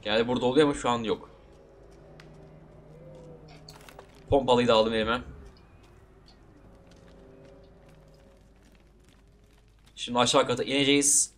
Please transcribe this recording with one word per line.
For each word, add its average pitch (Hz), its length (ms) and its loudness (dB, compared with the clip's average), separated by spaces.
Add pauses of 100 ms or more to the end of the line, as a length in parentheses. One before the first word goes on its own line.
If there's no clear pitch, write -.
Genelde 110 260 -2
burada 123 180 -4
oluyor 143 220 2
ama 143 80 -2
şu 135 140 -4
an 120 140 -2
yok. 101 260 -6 (3000)
Pompalıyı 123 380 2
da 117 60 4
aldım 110 200 2
elime. 113 280 -2 (4000)
Şimdi 120 240 -4
aşağı 123 280 4
kata 120 160 -4
ineceğiz. 139 760 0